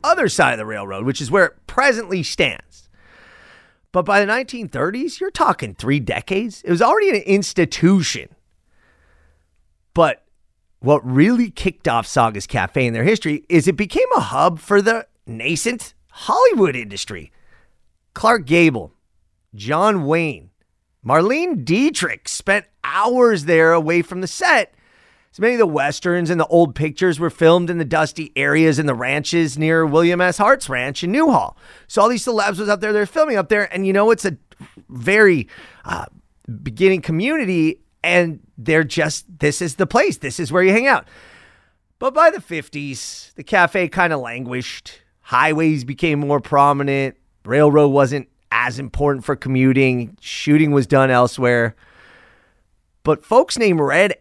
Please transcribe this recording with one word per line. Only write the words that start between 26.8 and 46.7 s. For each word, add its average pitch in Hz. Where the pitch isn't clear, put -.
were 165
filmed 170
in 170
the 160
dusty 156
areas 147
in 151
the 143
ranches 135
near 160
William 170
S. 180
Hart's 226
ranch 131
in 175
Newhall. 247
So -
all 220
these 240
celebs 208
was 208
up 208
there, 214
they're 208
filming 302
up 185
there, 208
and, 190
you 190
know, 208
it's -
a 165
very, 175
uh, -
beginning 165
community, 185
and 175
they're 156
just, 151
this 147
is 160
the -
place, 311
this 135
is 143
where 180
you 190
hang 233
out. 262
But 262
by 311
the 359
fifties, -
the 143
cafe 180
kinda 170
languished. 123
Highways 151
became 143
more 143
prominent. 139